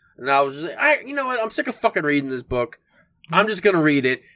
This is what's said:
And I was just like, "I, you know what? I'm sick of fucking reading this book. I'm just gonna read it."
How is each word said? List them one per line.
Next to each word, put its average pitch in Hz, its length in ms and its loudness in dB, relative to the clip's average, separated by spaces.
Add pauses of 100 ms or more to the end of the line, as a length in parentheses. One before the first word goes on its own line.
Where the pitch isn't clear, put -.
(160)
And 127 140 -4
I 139 100 4
was 139 220 0
just 170 60 -8
like, - 100 -12
"I, 294 260 2
you 269 100 -12
know 277 120 -4
what? 247 160 -2
I'm 220 80 -4
sick - 180 -4
of 233 60 -4
fucking 196 300 0
reading 143 260 0
this 127 120 -6
book. 123 360 -4 (540)
I'm 190 160 4
just 196 140 -2
gonna 185 200 4
read 143 240 4
it." 127 160 -2 (140)